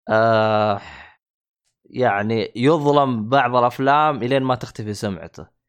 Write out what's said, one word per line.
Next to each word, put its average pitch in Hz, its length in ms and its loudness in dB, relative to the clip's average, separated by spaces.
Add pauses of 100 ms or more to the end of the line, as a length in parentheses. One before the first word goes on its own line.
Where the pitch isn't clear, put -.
آه، 107 720 2 (1080)
يعني 110 680 0
يظلم 139 760 2
بعض 127 260 2
الأفلام 139 680 0
إلين 131 200 0
ما 131 120 0
تختفي 107 380 -10
سمعته. 90 540 -8 (220)